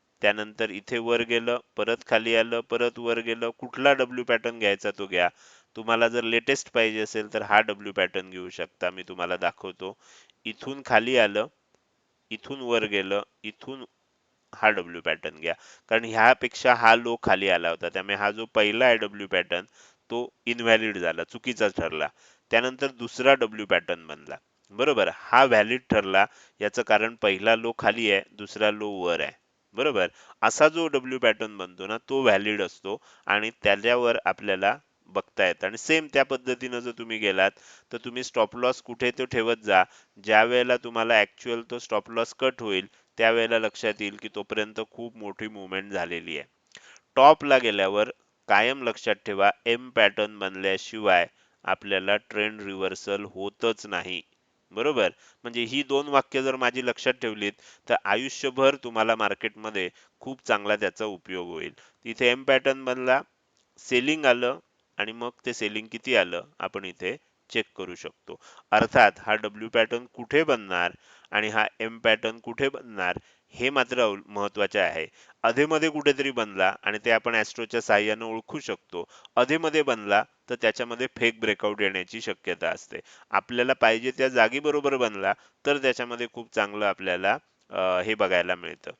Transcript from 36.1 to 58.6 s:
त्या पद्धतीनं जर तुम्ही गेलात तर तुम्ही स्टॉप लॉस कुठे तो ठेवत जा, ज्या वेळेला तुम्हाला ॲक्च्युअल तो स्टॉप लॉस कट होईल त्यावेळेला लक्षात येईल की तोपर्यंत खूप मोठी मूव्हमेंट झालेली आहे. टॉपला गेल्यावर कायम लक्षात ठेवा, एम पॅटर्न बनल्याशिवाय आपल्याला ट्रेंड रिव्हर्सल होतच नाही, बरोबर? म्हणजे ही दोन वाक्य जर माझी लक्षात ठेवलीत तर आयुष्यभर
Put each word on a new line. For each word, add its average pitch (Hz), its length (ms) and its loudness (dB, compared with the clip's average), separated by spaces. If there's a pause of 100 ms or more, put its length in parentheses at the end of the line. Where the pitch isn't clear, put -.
त्या 135 120 4
पद्धतीनं 127 560 -4
जर 123 180 -8
तुम्ही 113 200 -8
गेलात 98 320 2 (420)
तर 120 120 -10
तुम्ही 123 200 -10
स्टॉप 117 320 -2
लॉस 123 260 -2
कुठे 120 280 -4
तो 131 160 -6
ठेवत 113 380 -2
जा, 95 180 6 (420)
ज्या 107 200 6
वेळेला 123 320 2
तुम्हाला 117 380 0
ॲक्च्युअल 117 560 0
तो 98 80 -8
स्टॉप 107 320 -4
लॉस 113 240 -4
कट 127 280 -4
होईल 98 240 -4 (320)
त्यावेळेला 113 400 2
लक्षात 107 420 -4
येईल 101 160 -8
की 110 180 -14
तोपर्यंत 107 460 -6 (100)
खूप 117 260 -14
मोठी 110 320 -10
मूव्हमेंट 98 440 -8
झालेली 85 460 -6
आहे. 69 80 -12 (720)
टॉपला 139 420 6
गेल्यावर 104 520 0 (380)
कायम 120 340 2
लक्षात 113 320 -4 (120)
ठेवा, 101 240 2 (160)
एम 120 240 -2
पॅटर्न 107 480 0
बनल्याशिवाय 95 880 0 (380)
आपल्याला 95 580 -2
ट्रेंड 107 380 -6
रिव्हर्सल 98 640 -6
होतच 101 640 -6
नाही, 90 340 -8 (520)
बरोबर? 113 380 0 (340)
म्हणजे 120 180 -6
ही 127 200 -4
दोन 139 260 -2
वाक्य 135 340 2
जर 131 140 -2
माझी 127 300 -2
लक्षात 127 360 -2
ठेवलीत 104 300 -4 (360)
तर 120 60 2 (100)
आयुष्यभर 131 720 0 (100)